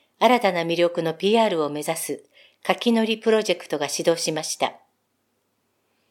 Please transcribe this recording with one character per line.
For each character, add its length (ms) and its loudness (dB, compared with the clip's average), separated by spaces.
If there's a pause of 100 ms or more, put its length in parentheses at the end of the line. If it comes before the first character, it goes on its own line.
(200)
新 200 4
た 120 2
な 120 -2
魅 140 0
力 260 2
の 100 -2
ピ 200 0
ー 100 4
ア 40 4
ー 40 0
ル 120 0
を 60 -2
目 120 -6
指 140 -4
す 280 -8 (400)
牡 260 0
蠣 20 4
海 100 4
苔 160 0
プ 140 0
ロ 100 4
ジ 120 -2
ェ 60 -2
ク 100 -18
ト 80 -2
が 100 -4
始 160 -6
動 120 2
し 160 -4
ま 120 -4
し 140 -8
た。 160 -2 (1400)